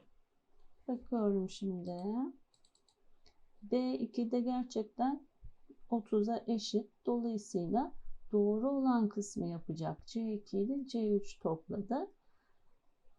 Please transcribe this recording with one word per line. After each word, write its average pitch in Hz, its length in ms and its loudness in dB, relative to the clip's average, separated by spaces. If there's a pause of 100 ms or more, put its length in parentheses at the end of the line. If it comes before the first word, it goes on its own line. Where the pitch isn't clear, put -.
(880)
Bakıyorum 208 640 2
şimdi. 180 420 -4 (1700)
B 254 300 0
iki 240 380 -2
de 247 100 2
gerçekten 254 840 -2 (600)
otuza 220 580 2
eşit. 214 420 0 (160)
Dolayısıyla 226 880 0 (380)
doğru 214 380 4
olan 254 400 4
kısmı 202 380 -4
yapacak. 160 600 -4
C 226 260 -2
iki 202 260 -2
ile 262 280 0
C 214 280 2
üç - 240 -2
topladı. 202 720 -2 (1080)